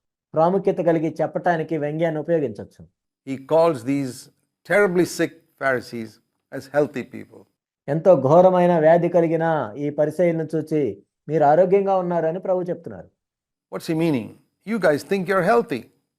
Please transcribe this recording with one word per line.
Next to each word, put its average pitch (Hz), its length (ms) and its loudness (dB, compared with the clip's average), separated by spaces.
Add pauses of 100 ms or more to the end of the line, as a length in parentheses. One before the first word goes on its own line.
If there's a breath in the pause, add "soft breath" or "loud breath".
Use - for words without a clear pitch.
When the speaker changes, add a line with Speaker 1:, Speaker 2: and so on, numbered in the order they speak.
(340)
Speaker 1:
ప్రాముఖ్యత 180 440 2
కలిగి 165 440 0
చెప్పటానికి 160 560 -2
వ్యంగ్యాన్ని 151 420 -4
ఉపయోగించవచ్చు. 120 680 -6 (460)
Speaker 2:
He 127 60 -6 (160)
calls 165 240 4 (140)
these 139 200 -4 (580)
terribly 185 340 2
sick 160 260 -2 (320)
Pharisees 117 460 -4 (480)
as 135 60 -10 (140)
healthy 147 260 0
people. - 380 -16 (480)
Speaker 1:
ఎంతో 160 320 4
ఘోరమైన 175 580 4
వ్యాధి 165 300 4
కలిగిన 165 680 0
ఈ 147 140 -6
పరిసయ్యులను 156 640 -2
చూచి, 151 460 -4 (260)
"మీరు 151 160 2
ఆరోగ్యంగా 190 520 4
ఉన్నారని" 175 440 -2
ప్రభు 180 220 -2
చెప్తున్నారు. 117 460 -10 (680)
Speaker 2:
What's - 180 -8
he 160 120 0
meaning? 135 240 -2 (420)
"You 220 160 -4
guys 147 240 0
think 196 200 -2
you're 190 220 0
healthy. 233 300 0 (360)